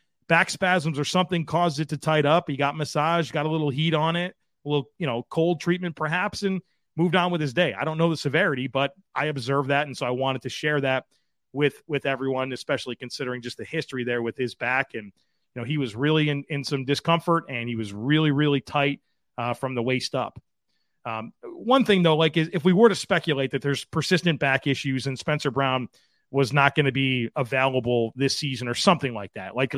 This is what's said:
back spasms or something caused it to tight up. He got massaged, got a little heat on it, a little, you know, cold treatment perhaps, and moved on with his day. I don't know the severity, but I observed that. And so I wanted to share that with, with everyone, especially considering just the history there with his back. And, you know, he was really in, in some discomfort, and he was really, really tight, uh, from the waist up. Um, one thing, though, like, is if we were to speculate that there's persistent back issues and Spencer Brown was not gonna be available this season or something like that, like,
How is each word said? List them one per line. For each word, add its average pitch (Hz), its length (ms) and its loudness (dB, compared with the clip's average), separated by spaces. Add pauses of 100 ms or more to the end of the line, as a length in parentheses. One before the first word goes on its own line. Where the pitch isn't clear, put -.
(280)
back 175 200 4
spasms 170 500 0
or 147 60 0
something 175 400 0
caused 160 360 0
it 156 80 -4
to 151 80 -6
tight 156 280 2
up. 160 240 4
He 143 80 -4
got 143 200 0
massaged, 156 560 0
got 151 140 -2
a 156 40 -2
little 156 200 0
heat 151 240 0
on 160 200 0
it, 175 220 -4 (280)
a 147 40 -10
little, 147 280 -2
you 175 120 -4
know, 120 200 -4
cold 165 320 0
treatment 175 360 -2
perhaps, 180 480 -4
and 190 180 -2 (340)
moved 165 180 2
on 180 160 4
with 175 100 0
his 139 140 -2
day. 151 200 2
I 104 100 -4
don't 156 140 -4
know 165 120 4
the 160 60 -2
severity, 143 500 0
but 135 260 0 (220)
I 139 120 -2
observed 139 420 -2
that. 143 180 2
And 131 100 -10
so - 80 -6
I 123 60 -2
wanted 131 320 -2
to 135 60 -8
share 151 320 -2
that 131 240 0 (480)
with, 143 340 0
with 147 200 -4
everyone, 135 460 -2
especially 127 440 -4
considering 123 440 -8
just 120 180 -10
the 113 60 -10
history 139 380 -6
there 120 180 -2
with 117 160 -4
his 127 200 -4
back. 127 380 -2
And, 104 180 -12 (420)
you 123 60 -10
know, 120 40 -6
he 147 140 -2
was 120 160 -2
really 151 340 2
in, 143 200 -4
in 139 160 -6
some 135 200 -4
discomfort, 165 640 0
and 120 200 -6
he 120 80 -4
was 107 160 -6
really, 147 400 2
really 143 280 2
tight, 143 400 -2 (360)
uh, 120 180 -4
from 131 220 -6
the 120 60 0
waist 131 340 -2
up. - 260 -6 (640)
Um, 113 280 -8 (120)
one 233 400 2
thing, 190 180 4
though, 160 140 6
like, 160 200 2
is 160 160 2
if 160 120 -2
we 185 80 6
were 220 160 8
to 190 80 0
speculate 143 560 0
that 135 100 -2
there's 143 220 -2
persistent 165 560 0
back 135 260 2
issues 131 400 0
and 135 100 -4
Spencer 147 360 -2
Brown 131 360 0 (420)
was 131 220 2
not 143 220 6
gonna 139 180 2
be 131 440 0
available 123 800 0
this 135 200 0
season 127 300 -6
or 120 80 -2
something 147 400 2
like 101 200 -10
that, 95 200 -10
like, 131 240 0